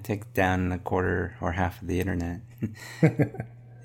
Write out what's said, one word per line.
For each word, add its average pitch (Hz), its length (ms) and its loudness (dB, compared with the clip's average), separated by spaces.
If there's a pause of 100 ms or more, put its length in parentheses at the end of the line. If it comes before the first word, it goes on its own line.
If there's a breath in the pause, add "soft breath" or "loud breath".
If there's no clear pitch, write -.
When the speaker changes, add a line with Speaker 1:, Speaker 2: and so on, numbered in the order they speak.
Speaker 1:
take 104 300 -4
down 92 380 4
a 90 80 0
quarter 92 600 0
or 90 140 0
half 90 280 -2
of 87 60 -10
the 87 140 0
internet. 87 400 -2 (200)
<laughs> - 400 -6
Speaker 2:
<laughs> - 460 2 (380)